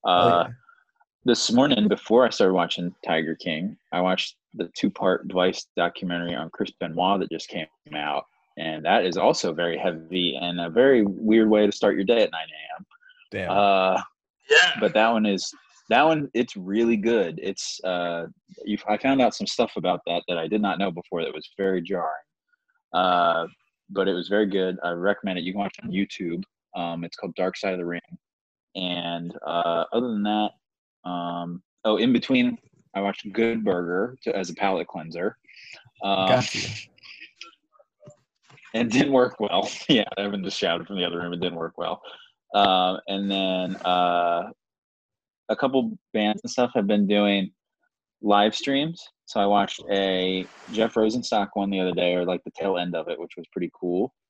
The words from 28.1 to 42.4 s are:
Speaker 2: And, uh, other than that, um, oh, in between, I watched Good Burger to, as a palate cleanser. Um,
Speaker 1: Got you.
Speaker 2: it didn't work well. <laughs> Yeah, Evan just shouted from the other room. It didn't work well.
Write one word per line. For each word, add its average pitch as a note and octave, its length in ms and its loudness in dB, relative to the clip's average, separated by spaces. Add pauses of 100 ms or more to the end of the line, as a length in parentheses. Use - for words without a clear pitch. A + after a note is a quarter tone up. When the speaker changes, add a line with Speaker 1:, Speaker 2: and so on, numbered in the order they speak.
Speaker 2:
And, F2 560 -6 (140)
uh, E2+ 460 0
other A#2+ 160 -2
than G#2 160 -2
that, G#2+ 260 0 (580)
um, F2 540 -8 (220)
oh, A2 120 4
in B2 160 4
between, B2 460 2 (360)
I G2 60 -2
watched G2+ 320 -4
Good A2+ 320 0
Burger F#2 600 -2
to, A2+ 120 -2
as F2+ 140 -4
a E2 40 -12
palate F#2+ 340 -2
cleanser. E2+ 500 -8 (640)
Um, F#2+ 260 0
Speaker 1:
Got B2 260 2
you. G#2 140 -6 (2000)
Speaker 2:
it A#2 160 0
didn't C#3 220 4
work B2 280 4
well. G2 280 0 (100)
<laughs> - 100 -8
Yeah, A2+ 160 4 (140)
Evan G2+ 260 -4
just G2 140 -6
shouted E2+ 280 -2
from G2+ 100 -10
the F2+ 80 -2
other E2+ 140 -4
room. F2 140 -6
It E2+ 80 -6
didn't E2+ 180 -4
work E2 180 -8
well. E2+ 240 -6 (540)